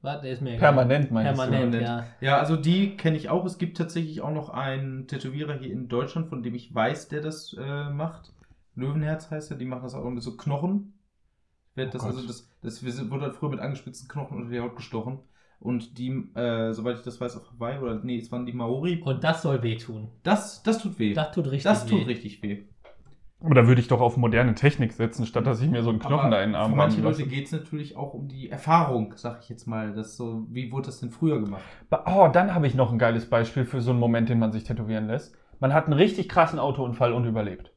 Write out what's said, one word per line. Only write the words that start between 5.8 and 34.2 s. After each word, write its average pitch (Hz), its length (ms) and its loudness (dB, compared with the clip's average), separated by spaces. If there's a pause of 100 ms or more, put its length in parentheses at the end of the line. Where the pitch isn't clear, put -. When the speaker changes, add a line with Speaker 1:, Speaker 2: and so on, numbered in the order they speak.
Speaker 3:
Deutschland, 131 400 -2
von 131 120 -8
dem 117 140 -6
ich - 180 -12
weiß, 123 360 0
der 147 120 -6
das, 156 380 -10
äh, 143 300 -6
macht. 151 420 -8 (440)
Löwenherz 151 540 -4
heißt 151 220 -8
er. 139 60 -10
Die 127 80 -8
machen 127 180 -8
das 127 120 -12
auch 127 140 -8
mit 120 140 -8
so 117 140 -10
Knochen. 180 560 -4 (840)
Wird 131 140 -4
Speaker 2:
Oh - 20 -12
Speaker 3:
das, 123 120 -8
Speaker 2:
Gott. 123 120 -4
Speaker 3:
also 127 120 -10
das, - 220 -14 (120)
das, 113 200 -12
wir 127 120 -8
sind, 123 180 -8
wurde 139 120 -6
halt 135 120 -8
früher 147 140 -6
mit 127 100 -6
angespitzten - 480 -10
Knochen 143 300 -10
unter 117 140 -10
die 120 100 -6
Haut 120 160 -8
gestochen. 127 420 -8 (400)
Und 120 380 -6
die, 127 140 -6 (220)
äh, 113 380 -2
soweit 113 240 -4
ich 117 80 -16
das 120 160 -12
weiß, 123 160 -6
auf - 160 -18
Hawaii, 120 280 -8
oder, 117 220 -6
nee, 123 180 -4
es 113 120 -12
waren 123 140 -6
die 120 80 -10
Maori. 135 500 -2
Speaker 1:
Und 135 220 -2
das 160 160 2
soll 135 220 0
wehtun. 113 440 -6 (160)
Speaker 3:
Das, - 400 0
das 220 140 2
tut 185 200 -6
weh. 107 160 2
Speaker 1:
Das 151 200 -2
tut 165 140 0
richtig 135 160 -2
Speaker 3:
Das 208 220 4
tut 196 140 4
Speaker 1:
weh. 120 60 -2
Speaker 3:
richtig 113 360 -6
weh. 101 220 -6 (800)
Speaker 2:
Aber 160 140 6
da 117 120 10
würde 120 120 10
ich 117 80 2
doch 120 140 4
auf 120 160 4
moderne 117 360 4
Technik 135 380 4
setzen, 113 340 -2
statt 117 220 0
dass 120 140 0
ich 147 80 2
mir 120 120 2
so 117 100 2
einen 110 80 0
Knochen 143 280 2
Speaker 3:
Aber - 40 6
Speaker 2:
da 98 120 4
in 107 60 2
den 104 80 0
Arm 107 140 2
Speaker 3:
für - 60 2
manche - 200 6
Speaker 2:
rammen 110 80 2
Speaker 3:
Leute 110 160 2
Speaker 2:
lasse. 135 120 -2
Speaker 3:
geht's 139 200 -6
natürlich 151 420 -8
auch 139 180 -10
um 143 140 -10
die 135 220 -12
Erfahrung, 139 680 2
sag 120 280 -10
ich - 40 -20
jetzt - 180 -16
mal. 110 280 -6
Das 107 240 -10
so, 113 320 -8
wie 123 240 -8
wurde 135 140 -6
das - 120 -14
denn 123 100 -8
früher 151 300 0
gemacht? 98 220 -6 (280)
Speaker 2:
Ba-, - 160 0
oh, 185 220 8
dann 180 260 4
hab 160 120 2
ich 127 100 2
noch 123 160 4
ein 117 80 2
geiles 113 300 2
Beispiel 117 340 2
für 127 160 -4
so 120 120 0
einen 120 100 2
Moment, 117 260 4